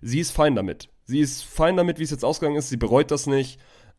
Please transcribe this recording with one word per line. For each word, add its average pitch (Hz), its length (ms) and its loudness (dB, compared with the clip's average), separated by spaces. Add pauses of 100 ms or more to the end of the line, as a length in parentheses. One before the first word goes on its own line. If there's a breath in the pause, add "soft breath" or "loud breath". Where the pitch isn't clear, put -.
sie 123 200 -2
ist 165 100 -4
fein 151 240 4
damit. 95 320 -4 (180)
Sie 131 140 -2
ist 143 240 -2
fein 165 320 0
damit, 175 240 0
wie 160 40 -4
es 151 80 -6
jetzt 143 120 -6
ausgegangen 147 340 0
ist, 143 120 -4
sie 131 80 -6
bereut 120 340 2
das 143 160 -2
nicht. 135 320 0 (400 soft breath)